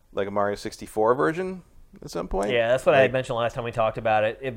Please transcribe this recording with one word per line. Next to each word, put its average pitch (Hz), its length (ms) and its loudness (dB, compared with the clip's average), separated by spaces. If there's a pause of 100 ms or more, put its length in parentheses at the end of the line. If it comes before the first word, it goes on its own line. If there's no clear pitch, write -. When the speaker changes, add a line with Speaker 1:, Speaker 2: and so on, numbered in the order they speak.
(120)
Speaker 1:
like, 98 160 -6
a - 20 -10
Mario 101 260 -2
sixty-four 110 580 -2
version 165 480 -2 (400)
at 147 80 -16
some 170 180 -8
point. 104 220 -2
Speaker 2:
Yeah, 117 180 2
that's 127 180 2
what 170 80 6
I 135 40 8
had 135 60 8
Speaker 1:
Like 120 80 2
Speaker 2:
mentioned 127 240 -2
last 117 180 -2
time 123 100 -6
we 117 80 -6
talked 110 260 0
about 110 260 2
it. 110 160 -2
If 131 160 -6